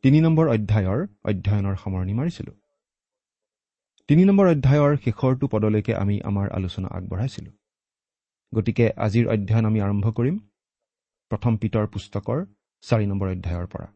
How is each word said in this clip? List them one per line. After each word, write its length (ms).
তিনি 160
নম্বৰ 280
অধ্যায়ৰ 520
অধ্যয়নৰ 520
সামৰণি 380
মাৰিছিলো। 380
তিনি 160
নম্বৰ 240
অধ্যায়ৰ 440
শেষৰটো 440
পদলৈকে 460
আমি 220
আমাৰ 240
আলোচনা 440
আগবঢ়াইছিলো। 540
গতিকে 320
আজিৰ 320
অধ্যয়ন 380
আমি 140
আৰম্ভ 260
কৰিম 180
প্ৰথম 280
পিতৰ 320
পুস্তকৰ 480
চাৰি 220
নম্বৰ 220
অধ্যায়ৰ 380
পৰা। 300